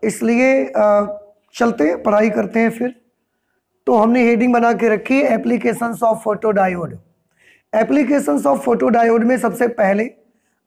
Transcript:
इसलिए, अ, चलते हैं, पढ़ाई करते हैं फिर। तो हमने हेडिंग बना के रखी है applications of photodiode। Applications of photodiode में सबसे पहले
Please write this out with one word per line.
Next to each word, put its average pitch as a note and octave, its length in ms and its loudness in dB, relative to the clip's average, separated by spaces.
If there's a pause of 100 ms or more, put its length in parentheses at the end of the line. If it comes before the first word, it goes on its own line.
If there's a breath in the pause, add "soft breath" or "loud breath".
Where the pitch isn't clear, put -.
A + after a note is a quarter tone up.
इसलिए, A#3+ 640 0
अ, G#3 420 2 (480)
चलते A#3 300 0
हैं, - 180 -2
पढ़ाई A3 280 2
करते A3 300 -2
हैं A3+ 100 2
फिर। A#3+ 240 -6 (920)
तो B3 80 2
हमने A#3 300 4
हेडिंग A#3 280 2
बना A#3 200 2
के A3+ 160 0
रखी A#3 340 0
है A#3+ 200 0
applications A#3 600 -4
of A3 160 0 (100)
photodiode। F#3+ 640 -2 (840 soft breath)
Applications C#4 720 0
of C#4 140 0
photodiode A#3 640 2
में B3 140 0
सबसे A#3 300 -2
पहले G#3+ 420 -2 (560)